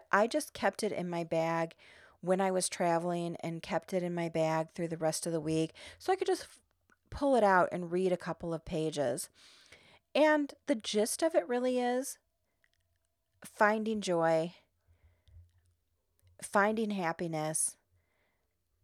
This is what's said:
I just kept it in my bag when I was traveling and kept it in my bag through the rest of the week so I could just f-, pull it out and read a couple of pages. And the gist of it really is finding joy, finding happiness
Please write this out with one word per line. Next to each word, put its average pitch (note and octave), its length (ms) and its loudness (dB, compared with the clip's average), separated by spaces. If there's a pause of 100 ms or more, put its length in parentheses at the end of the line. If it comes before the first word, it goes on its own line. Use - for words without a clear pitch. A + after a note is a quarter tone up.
(120)
I G3+ 160 6
just D4 260 -4
kept - 300 -2
it G#3 80 -2
in F3 180 -4
my E3+ 140 -4
bag E3 500 -2 (480)
when F#3 180 2
I F#3+ 120 2
was F#3 180 0
traveling E3+ 720 0
and E3 240 -8
kept - 300 -4
it F3+ 100 0
in F3 100 -4
my E3+ 160 -2
bag D#3+ 460 0
through E3+ 140 -4
the E3 80 -6
rest D#3+ 280 -2
of E3+ 80 -2
the E3 60 0
week D#3+ 340 0 (240)
so - 160 -2
I - 20 2
could F#4 120 -2
just F#4 160 0
f-, - 160 -20 (500)
pull C#4 260 2
it A3+ 80 6
out F#3 280 6
and F3 200 -6
read F#3 200 0
a F3+ 60 2
couple E3+ 360 -6
of D#3 120 -8
pages. D#3 640 -2 (840)
And D4+ 400 4 (140)
the C#4+ 80 2
gist A3 480 0
of E4 100 2
it F4 140 2
really B3 320 0
is B3 400 -2 (1200)
finding G#3+ 580 0
joy, E3 520 2 (1900)
finding G#3+ 500 0
happiness D#3+ 840 -4 (1080)